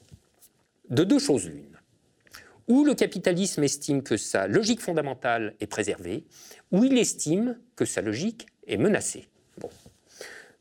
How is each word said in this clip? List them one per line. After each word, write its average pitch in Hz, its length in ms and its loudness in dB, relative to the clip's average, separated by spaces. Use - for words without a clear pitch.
de 139 140 4
deux 269 140 4
choses - 300 0
l'une. - 300 -16
Ou 269 160 6
le 285 100 4
capitalisme 180 680 0
estime 139 380 0
que 117 160 -2
sa 98 280 -2
logique 208 340 2
fondamentale 127 760 -2
est 107 80 -8
préservée, 92 580 -4
ou 196 140 4
il 269 140 4
estime 214 600 0
que 123 100 0
sa 92 160 -4
logique 120 440 -4
est - 100 -4
menacée. 147 520 -2
Bon. - 120 -12